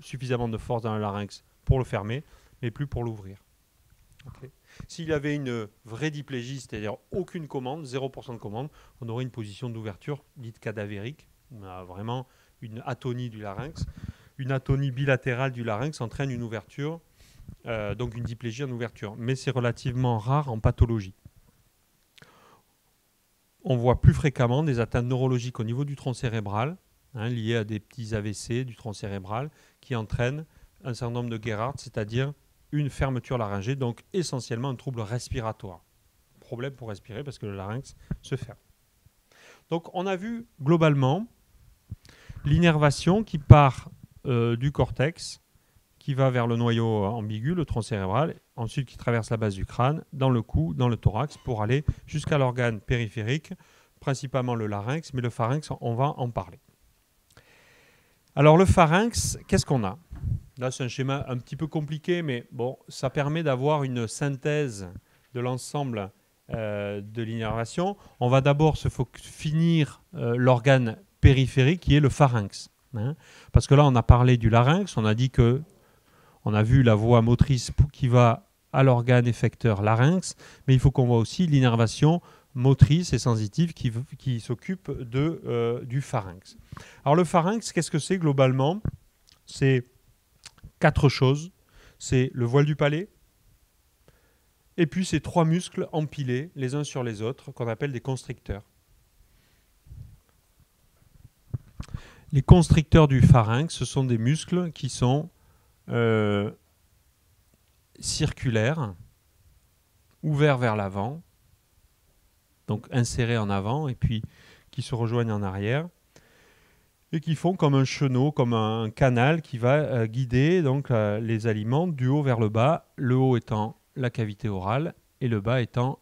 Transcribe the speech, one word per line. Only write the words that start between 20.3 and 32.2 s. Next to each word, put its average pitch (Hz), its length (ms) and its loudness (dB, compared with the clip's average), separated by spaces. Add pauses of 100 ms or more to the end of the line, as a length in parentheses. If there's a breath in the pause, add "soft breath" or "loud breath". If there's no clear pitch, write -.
en 110 100 -6
pathologie. 113 540 0 (2500 soft breath)
On 127 120 0
voit 120 240 2
plus - 140 8
fréquemment 131 480 0
des 135 180 -2
atteintes 120 260 -2
neurologiques 127 540 -2
au 110 40 -4
niveau 120 200 -4
du 143 120 -8
tronc 131 180 -8
cérébral, 113 640 -6 (380)
hein, 110 140 -6
liées 117 280 -4
à 110 80 -2
des 107 160 -8
petits 110 340 -12
A 107 60 -4
V 104 120 -6
C 120 320 -6
du 120 120 -14
tronc 110 160 -12
cérébral, 101 580 -8 (300 soft breath)
qui - 160 -8
entraînent 120 480 -4 (400 soft breath)
un 123 100 -8
syndrome 120 340 -6
de 113 140 -8
Gerhardt, 113 360 -6
c'est-à-dire 120 540 -6 (400)